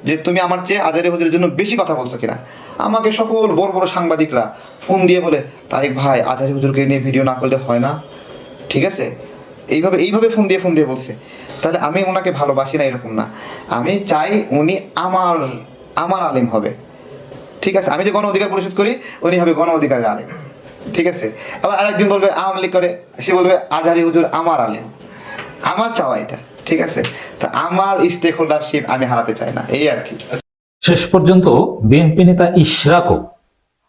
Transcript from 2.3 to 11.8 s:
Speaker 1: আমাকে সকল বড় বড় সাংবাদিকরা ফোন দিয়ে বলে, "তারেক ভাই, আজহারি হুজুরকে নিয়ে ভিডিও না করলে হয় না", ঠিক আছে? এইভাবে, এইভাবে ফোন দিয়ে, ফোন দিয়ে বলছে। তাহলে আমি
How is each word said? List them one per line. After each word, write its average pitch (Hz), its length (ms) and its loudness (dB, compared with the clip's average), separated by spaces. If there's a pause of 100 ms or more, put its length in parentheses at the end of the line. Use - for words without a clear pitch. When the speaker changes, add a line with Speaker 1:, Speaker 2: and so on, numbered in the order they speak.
Speaker 1:
আমাকে 220 340 0
সকল 220 360 0
বড় 190 240 0
বড় 185 160 0
সাংবাদিকরা 156 680 -2 (320)
ফোন 185 200 4
দিয়ে 180 120 4
বলে, 156 240 0 (260)
"তারেক 135 260 -2
ভাই, 135 260 2
আজহারি 135 320 -2
হুজুরকে 135 320 0
নিয়ে 135 140 2
ভিডিও 135 240 0
না 131 100 0
করলে 131 220 0
হয় 123 240 -2
না", 147 240 -2 (680)
ঠিক 139 160 0
আছে? - 300 -4 (520)
এইভাবে, 170 300 2
এইভাবে 208 320 2
ফোন 214 180 2
দিয়ে, 185 120 2
ফোন 170 160 0
দিয়ে 151 120 4
বলছে। 127 280 -8 (460)
তাহলে 165 180 -2
আমি 165 240 -2